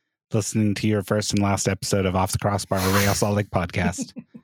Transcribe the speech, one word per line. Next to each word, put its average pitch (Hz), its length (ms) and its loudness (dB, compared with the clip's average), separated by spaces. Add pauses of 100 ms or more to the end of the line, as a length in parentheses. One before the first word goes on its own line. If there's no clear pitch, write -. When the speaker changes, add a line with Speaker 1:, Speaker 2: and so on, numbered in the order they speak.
(320)
Speaker 1:
listening 107 440 0
to 107 120 -2
your 104 140 2
first 104 300 -2
and 101 100 2
last 98 260 2
episode 95 380 0
of 92 100 0
Off 92 160 0
the - 60 -4
Crossbar 101 460 -2
with 98 180 2
Real 101 120 2
Salt 104 220 2
Lake 101 140 -2
podcast. 90 680 -2
Speaker 2:
<laughs> - 40 -14 (220)